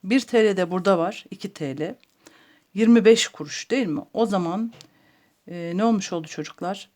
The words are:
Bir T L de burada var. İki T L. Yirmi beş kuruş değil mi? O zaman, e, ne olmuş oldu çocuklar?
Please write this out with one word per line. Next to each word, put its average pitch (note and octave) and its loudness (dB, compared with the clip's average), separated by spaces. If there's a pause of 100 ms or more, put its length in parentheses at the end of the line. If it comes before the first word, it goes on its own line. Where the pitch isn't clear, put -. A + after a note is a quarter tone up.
Bir A3 2
T A3 2
L F#3+ -2
de F3+ -2
burada F#3 2
var. F3 -4
İki - -12
T C#3 -8
L. E3+ -6 (760)
Yirmi A3 6
beş A3+ 6
kuruş - -10
değil B3 0
mi? D3+ -4 (120)
O A3+ 0
zaman, G3 -4 (720)
e, E3+ -10
ne G3+ 0
olmuş A3 0
oldu E3 -6
çocuklar? F3 -10